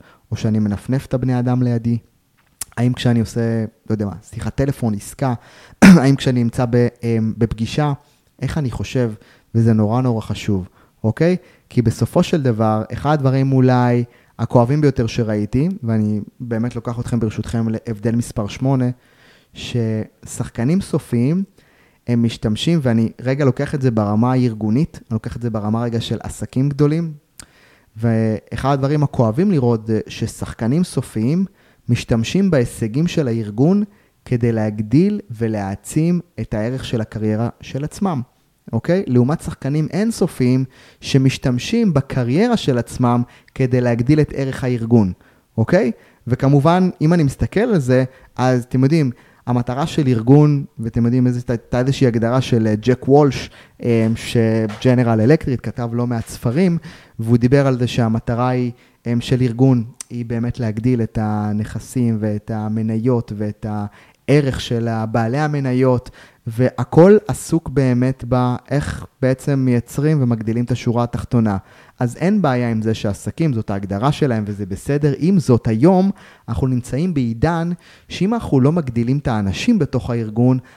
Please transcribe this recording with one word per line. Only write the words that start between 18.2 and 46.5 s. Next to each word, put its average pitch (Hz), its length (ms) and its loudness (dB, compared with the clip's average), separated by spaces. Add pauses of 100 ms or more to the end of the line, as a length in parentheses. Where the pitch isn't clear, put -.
שמונה, 127 420 0 (640)
ששחקנים 117 1300 -4
סופיים, 147 600 -2 (640)
הם 120 160 2
משתמשים, 117 600 0
ואני 113 300 2 (100)
רגע 135 220 -2
לוקח 139 300 0
את 139 80 -4
זה 131 80 2
ברמה 107 420 0
הארגונית, 120 640 0
אני - 180 -12
לוקח 113 220 -6
את 117 60 -12
זה 120 80 -4
ברמה 107 320 -2
רגע 117 180 -2
של 117 220 -6
עסקים - 460 -4
גדולים, 147 440 0 (840)
ואחד 113 760 -2
הדברים 143 300 0
הכואבים 139 480 0
לראות 120 360 0
זה 110 200 0
ששחקנים - 800 -4
סופיים 139 600 -2 (440)
משתמשים 123 640 0
בהישגים 123 560 -2
של 156 220 -2
הארגון 113 540 0 (420)
כדי 120 280 0
להגדיל 110 680 0 (100)
ולהעצים 110 880 -2 (200)
את 113 140 -6
הערך 120 300 -4
של 120 160 -4
הקריירה 107 480 -2 (120)
של 139 240 -10
עצמם, 156 380 -4 (500)
אוקיי? 170 340 0
לעומת 127 340 2
שחקנים 147 500 -4
אינסופיים 147 720 0 (360)
שמשתמשים 139 920 0
בקריירה 139 600 0
של 123 220 0
עצמם 120 440 0 (320)
כדי 127 260 2
להגדיל 120 400 2
את 143 160 0
ערך 135 280 -4
הארגון, 117 480 4 (460)
אוקיי? 190 320 2 (360)
וכמובן, 143 640 2 (100)